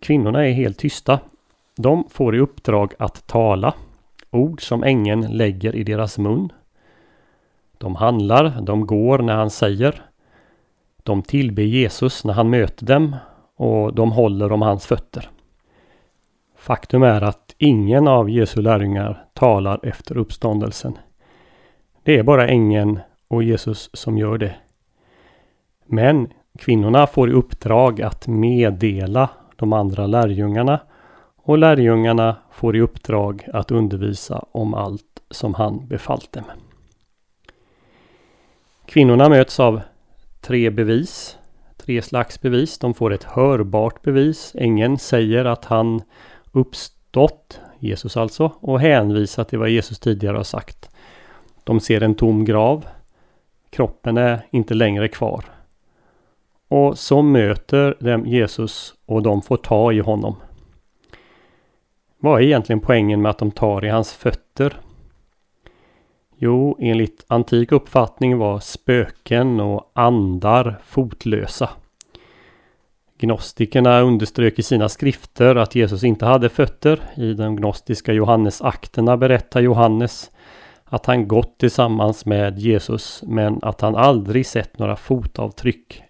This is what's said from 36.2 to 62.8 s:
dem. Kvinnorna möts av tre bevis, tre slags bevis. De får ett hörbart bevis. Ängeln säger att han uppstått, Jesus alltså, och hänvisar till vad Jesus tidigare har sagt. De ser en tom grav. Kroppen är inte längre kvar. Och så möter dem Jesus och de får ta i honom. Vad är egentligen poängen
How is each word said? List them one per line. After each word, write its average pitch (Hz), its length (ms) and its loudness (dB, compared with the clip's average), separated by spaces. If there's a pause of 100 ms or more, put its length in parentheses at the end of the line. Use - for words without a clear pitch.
dem. 110 120 -14 (2500)
Kvinnorna 135 440 6
möts 135 300 4
av 110 220 2 (600)
tre 120 280 0
bevis, 113 680 -4 (400)
tre 117 240 -4
slags - 400 -6
bevis. 131 360 -2
De 123 160 -4
får 110 200 -2
ett 98 100 -8
hörbart 113 800 -2
bevis. 143 540 -2
Ängeln 117 420 0
säger 117 480 0
att 117 200 -4
han 113 360 0 (500)
uppstått, - 1080 -2 (200)
Jesus 104 380 -8
alltså, 135 420 -2
och 131 200 -2
hänvisar 107 640 2
till 113 160 -6
vad 113 100 -2
Jesus 117 300 -2
tidigare 104 380 -2
har 107 60 -6
sagt. - 460 -14 (760)
De 113 160 0
ser 107 240 0
en 110 120 2
tom 110 300 2
grav. 117 400 0 (840)
Kroppen 117 480 -4
är 120 340 0
inte 120 220 -2
längre 107 340 0
kvar. - 380 -8 (1200)
Och 143 300 2
så 139 240 2
möter 139 800 2
dem 117 260 -2
Jesus 117 680 -4 (120)
och 110 160 0
de 104 200 0
får - 160 -2
ta 113 360 0
i 107 60 2
honom. 107 360 -4 (1800)
Vad 139 220 4
är 131 40 6
egentligen 120 340 2
poängen 104 420 2